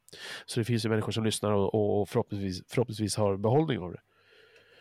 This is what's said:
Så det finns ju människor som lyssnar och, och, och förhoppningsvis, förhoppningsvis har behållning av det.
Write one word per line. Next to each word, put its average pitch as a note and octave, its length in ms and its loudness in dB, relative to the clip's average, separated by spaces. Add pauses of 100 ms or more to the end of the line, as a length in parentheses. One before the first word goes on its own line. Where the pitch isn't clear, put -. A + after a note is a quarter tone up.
(460)
Så - 140 -4
det A2+ 40 0
finns A2+ 220 0
ju A2 40 0
människor G#2+ 220 0
som A2 120 -2
lyssnar G#2 280 0
och, G2+ 240 2
och, G#2 260 2
och F#2+ 80 -4
förhoppningsvis, G2 580 -2
förhoppningsvis A2 480 -2
har G2+ 220 2
behållning B2 420 2
av F2 120 -8
det. - 100 -14 (800)